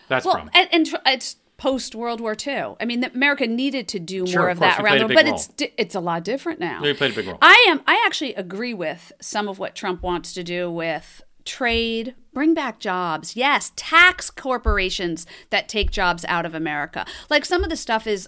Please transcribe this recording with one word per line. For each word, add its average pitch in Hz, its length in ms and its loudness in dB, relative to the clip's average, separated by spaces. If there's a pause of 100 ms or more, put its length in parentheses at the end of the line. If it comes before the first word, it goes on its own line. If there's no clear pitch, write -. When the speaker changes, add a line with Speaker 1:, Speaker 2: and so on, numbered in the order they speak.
Speaker 1:
That's 254 180 0
Speaker 2:
Well, 359 100 2
Speaker 1:
the - 60 -4
problem. - 140 -16
Speaker 2:
and, 359 180 4
and 330 120 4
tr-, 277 100 -4 (100)
it's - 320 -2 (200)
post-World 233 640 -4
War 220 140 -4
Two. 208 440 -6
I 220 60 -4
mean, 240 160 -2
the, 254 120 -2
America 277 340 2
needed 247 420 -2
to 196 100 -6
do 180 280 -4
Speaker 1:
Sure, 180 160 2
Speaker 2:
more 180 80 2
Speaker 1:
of 175 60 -4
Speaker 2:
of 170 40 -6
Speaker 1:
course, 180 140 6
Speaker 2:
that - 80 0
Speaker 1:
we 208 60 4
played - 80 6
a - 40 4
Speaker 2:
around, - 80 2
Speaker 1:
big - 80 4
Speaker 2:
but - 80 8
Speaker 1:
role. - 100 0
Speaker 2:
it's - 120 -4
di-, - 300 -8
it's 226 180 -2
a 196 40 -4
lot 170 240 -4
different 269 360 -6
now. 131 220 -4
Speaker 1:
We 147 120 2
played 135 180 0
a 107 40 -8
big 110 120 -4
role. 90 140 -8
Speaker 2:
I 440 260 10
am, 320 200 4
I 370 180 4
actually 320 300 -4
agree 202 400 -6
with 165 440 -8
some 208 280 -4
of 190 120 -8
what 185 160 -8
Trump 180 280 -4
wants 175 320 -4
to 180 80 -8
do 175 280 -4
with 165 500 -6 (240)
trade, 233 680 -2 (200)
bring 311 200 2
back 277 240 -4
jobs. 175 600 -4
Yes, 254 400 2
tax 359 520 4
corporations 196 960 -2 (240)
that - 200 -2
take 208 220 0
jobs 175 340 0
out 170 200 0
of 165 80 -8
America. 151 520 -4 (240)
Like, 294 160 2
some 359 180 0
of 330 60 -2
the 320 80 -4
stuff 220 280 -2
is, 202 220 -4